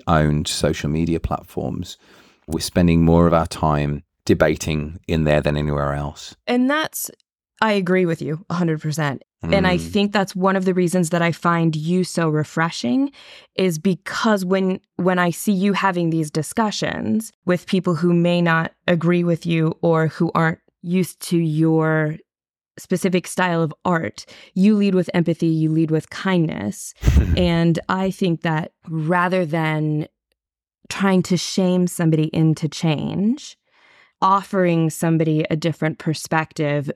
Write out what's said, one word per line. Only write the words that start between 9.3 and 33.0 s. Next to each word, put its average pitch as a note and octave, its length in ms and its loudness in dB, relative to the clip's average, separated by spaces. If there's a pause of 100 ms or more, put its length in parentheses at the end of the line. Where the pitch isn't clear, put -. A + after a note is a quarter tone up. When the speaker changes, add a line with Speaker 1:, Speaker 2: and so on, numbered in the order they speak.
Speaker 2:
And F3+ 220 0
I F3+ 120 2
Speaker 1:
Mm. E3 140 -6
Speaker 2:
think G3+ 200 0
that's G3 240 -2
one F#3+ 200 2
of F#3+ 100 0
the F#3 100 0
reasons F3+ 340 2
that E3+ 140 0
I E3+ 80 2
find E3 440 0
you E3+ 280 0
so E3 260 -2
refreshing E3 840 -2 (440)
is F3+ 240 0
because G3 640 0
when, F#3+ 340 0 (180)
when F3+ 200 2
I F3 140 2
see - 200 -2
you G3 220 2
having F3 380 0
these D#3+ 180 0
discussions - 1000 -4 (140)
with F3+ 200 0
people F3+ 300 0
who F3 180 2
may F3 260 2
not E3 320 0 (160)
agree F3 360 2
with E3+ 240 0
you D#3+ 340 0
or D#3+ 280 2
who - 260 -2
aren't E3 240 0 (240)
used F3 360 -2 (100)
to F3 100 2
your D#3+ 760 2 (600)
specific F3+ 480 -2
style F3 380 0
of D3+ 100 -2 (100)
art, E3 420 -2 (280)
you G#3 220 4
lead G3+ 180 2
with F3+ 220 2
empathy, E3+ 320 0
you D#3 240 2
lead D#3+ 180 0
with D#3 220 -2
kindness. F3+ 800 -4 (220)
Speaker 1:
<laughs> F2+ 200 2
Speaker 2:
And E3+ 440 2 (100)
I F#3+ 220 0
think E3+ 300 -2
that D#3+ 320 -4 (160)
rather F3 560 0
than D#3 640 -2 (840)
trying F#3+ 320 2
to F3+ 140 0
shame F3+ 500 0
somebody D#3+ 460 0
into D#3+ 340 2
change, E3 920 -4 (640)